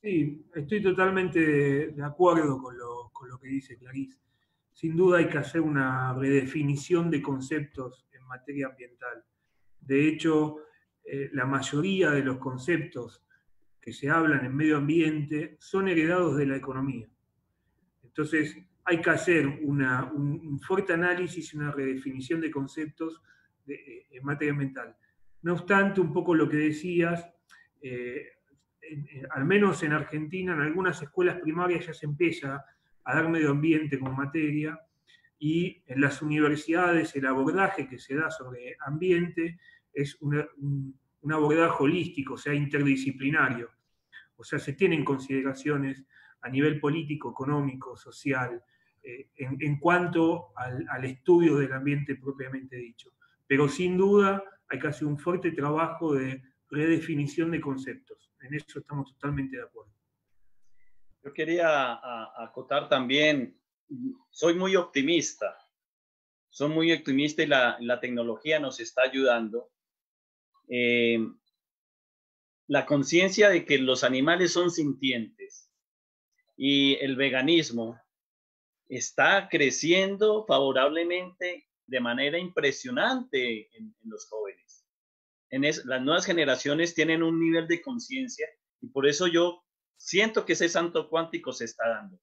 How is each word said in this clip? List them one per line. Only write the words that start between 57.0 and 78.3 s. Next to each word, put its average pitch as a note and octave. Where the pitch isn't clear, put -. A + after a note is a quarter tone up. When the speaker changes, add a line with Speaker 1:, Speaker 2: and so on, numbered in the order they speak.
Speaker 1:
de E3
conceptos. C3
En C3+
eso D3
estamos C#3
totalmente C#3
de A#2+
acuerdo. G#2+
Speaker 2:
Yo C#3+
quería D#3
a-, A#2
acotar C#3
también, C#3
soy E3+
muy F#3
optimista, D3
soy D3
muy D#3+
optimista D3
y D3+
la, B2+
la A#2+
tecnología B2
nos C3+
está A#2+
ayudando. A#2+
Eh, A#2+
la C#3
conciencia F#3
de F3
que C#3+
los B2+
animales D#3
son F3
sintientes C3+
y C#3
el C3+
veganismo C3